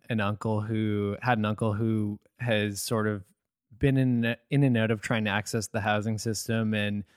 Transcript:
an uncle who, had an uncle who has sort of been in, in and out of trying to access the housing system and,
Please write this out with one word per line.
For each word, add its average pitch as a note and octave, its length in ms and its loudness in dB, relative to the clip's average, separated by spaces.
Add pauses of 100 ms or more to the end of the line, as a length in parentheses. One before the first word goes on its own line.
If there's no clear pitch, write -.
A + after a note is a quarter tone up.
an A2 120 0
uncle G#2 400 0
who, G#2+ 600 -2
had B2 180 2
an G#2+ 60 0
uncle G#2+ 280 0
who G#2+ 480 -2 (180)
has G#2+ 420 0
sort G#2+ 280 0
of G2+ 160 -4 (520)
been C3+ 200 2
in, A#2+ 400 2 (140)
in C#3 120 4
and B2+ 140 4
out A2 160 4
of G#2 80 -2
trying A2 240 -2
to G#2 80 0
access G2+ 340 -2
the - 140 -6
housing G#2+ 380 0
system A2 560 -2
and, G#2 280 -2 (140)